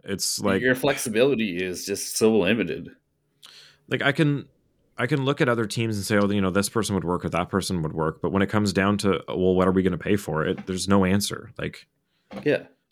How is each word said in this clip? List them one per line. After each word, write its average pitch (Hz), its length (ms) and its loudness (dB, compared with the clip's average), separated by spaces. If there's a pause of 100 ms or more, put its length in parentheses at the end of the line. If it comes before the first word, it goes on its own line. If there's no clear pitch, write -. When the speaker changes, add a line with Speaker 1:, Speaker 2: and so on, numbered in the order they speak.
Speaker 1:
it's - 360 -6
like 98 220 0
Speaker 2:
Your 127 140 2
flexibility 117 800 0
is 90 300 -6
just - 300 -6
so 110 200 4
limited. 95 520 0 (1000)
Speaker 1:
Like, 127 140 -2
I 139 80 2
can, 143 360 0 (480)
I 120 120 -2
can 135 180 0
look 143 160 0
at 135 80 4
other 117 160 2
teams 113 320 -2
and 98 80 -4
say, 110 120 2
"Oh, 101 120 4
you 104 120 2
know, 95 100 2
this 101 180 2
person 107 240 -2
would 90 100 0
work 87 220 -2
or 85 40 -2
that 85 200 -2
person 92 320 -2
would 78 120 -4
work." 78 280 -4
But 80 100 -2
when 98 120 2
it 95 40 0
comes 104 260 0
down 98 260 2
to, 95 280 0
"Well, 90 280 2
what 92 120 4
are 95 40 4
we 92 100 4
gonna 90 160 0
pay 101 200 0
for 78 280 -2
it?" 90 220 -4
There's 92 200 -6
no 98 160 6
answer. 98 540 0
Like - 300 -10 (560)
Speaker 2:
Yeah. 147 200 0 (280)